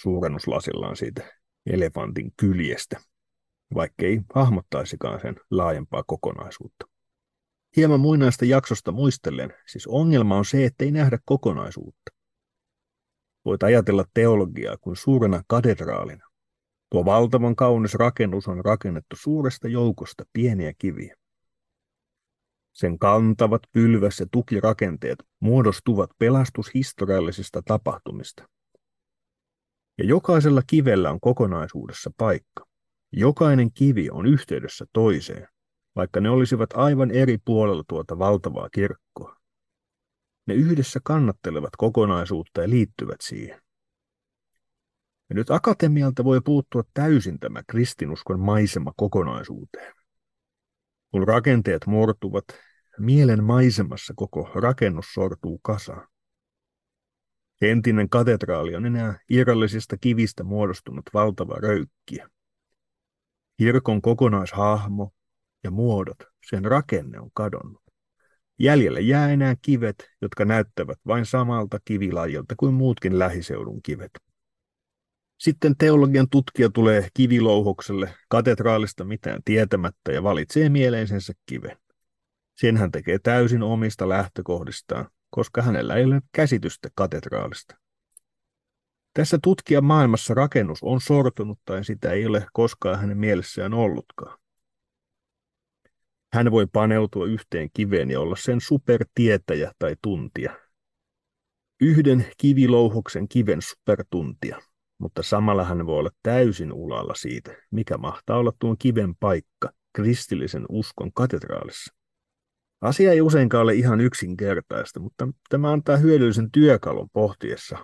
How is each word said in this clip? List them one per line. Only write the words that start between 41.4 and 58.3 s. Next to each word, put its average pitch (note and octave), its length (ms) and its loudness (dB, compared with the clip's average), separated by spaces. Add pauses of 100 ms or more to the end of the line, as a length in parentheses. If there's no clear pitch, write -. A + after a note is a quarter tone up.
kokonaisuutta F#2 880 0
ja F#2+ 80 -2
liittyvät - 500 -2
siihen. G#1+ 400 -14 (1700)
Ja - 60 -8
nyt G#2+ 160 -2
akatemialta D3 720 2
voi C3 200 4
puuttua C#3 380 0 (120)
täysin C3+ 440 2
tämä A1 280 -10
kristinuskon F#2 760 -4
maisema G2 560 0
kokonaisuuteen. D#2 1000 -6 (1160)
Kun G2 180 0
rakenteet A2 580 2
murtuvat, G#2 580 0 (540)
mielen A#2 460 4
maisemassa A2 720 2
koko E2 380 -8
rakennus G2 600 -2
sortuu F2+ 440 -6
kasaan. F#2 500 -8 (1500)
Entinen G#2+ 480 2
katedraali F2 680 0